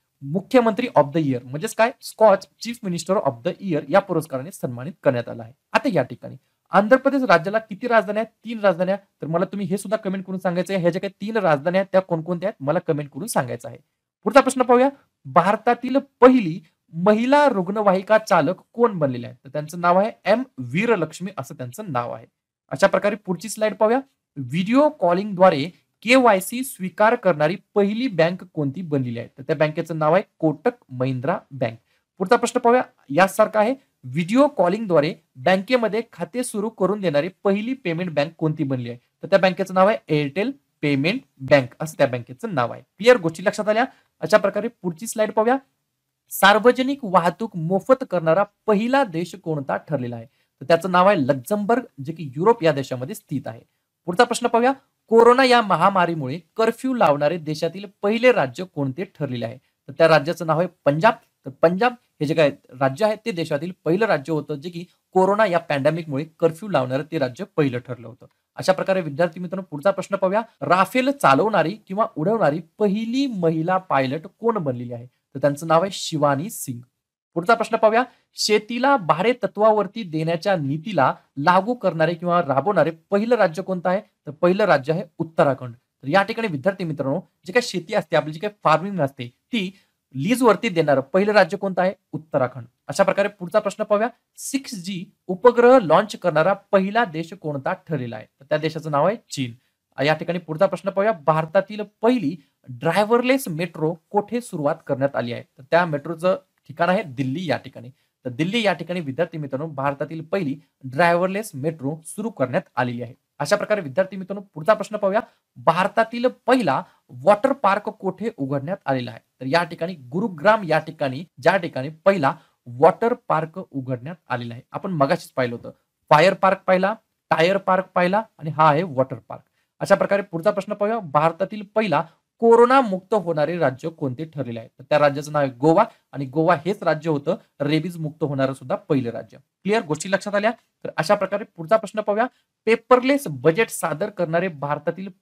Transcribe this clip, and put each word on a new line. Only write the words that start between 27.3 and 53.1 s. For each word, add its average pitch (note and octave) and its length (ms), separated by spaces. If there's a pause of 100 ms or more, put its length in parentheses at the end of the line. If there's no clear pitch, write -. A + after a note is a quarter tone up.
पहिली G#3 340
बँक F3 360
कोणती D3 380
बनलेली C3 360
आहे, A#2 100
तर - 140
त्या D#3 140
बँकेचं D#3 420
नाव D#3 160
आहे G3 80 (160)
कोटक D#3 340 (180)
महिंद्रा C3 480 (120)
बँक. A#2+ 260 (440)
पुढचा F#3+ 160
प्रश्न A#3 240
पाहूया, A#3+ 220 (280)
यासारखा G3 500
आहे, A3+ 140 (300)
व्हिडिओ F3+ 440
कॉलिंगद्वारे F#3 640 (220)
बँकेमध्ये G3 640 (100)
खाते A#3 320
सुरू G#3+ 240
करून G3+ 320
देणारी D#3+ 280 (160)
पहिली G#3 300
पेमेंट F3 360
बँक D#3+ 280
कोणती D#3 260
बनली B2+ 240
आहे, A#2+ 100 (240)
तर E3+ 60
त्या F#3+ 100
बँकेचं F#3 360
नाव F#3 140
आहे A3 100 (120)
एअरटेल D#3 420 (300)
पेमेंट D3+ 380 (200)
बँक C3+ 400
असं D#3 180
त्या C#3+ 80
बँकेचं B2+ 480
नाव A#2+ 180
आहे. B2 100 (160)
क्लिअर? A#3+ 180
गोष्टी E3 280
लक्षात G3+ 240
आल्या? A3 160 (380)
अशा E3 160
प्रकारे G3+ 340
पुढची F3+ 340
स्लाइड G#3+ 240
पाहूया, A3 260 (760)
सार्वजनिक A#3+ 720
वाहतूक F3+ 520
मोफत F#3 540
करणारा E3 320 (240)
पहिला A#3+ 380
देश E3+ 320
कोणता D#3+ 420
ठरलेला B2 380
आहे, A2+ 100
तर - 380
त्याचं E3 260
नाव F3+ 180
आहे G#3 100
लक्झमबर्ग, G3+ 640 (220)
जे D#3 80
की D#3+ 240
युरोप G#3 280
या D#3+ 80
देशामध्ये C#3 420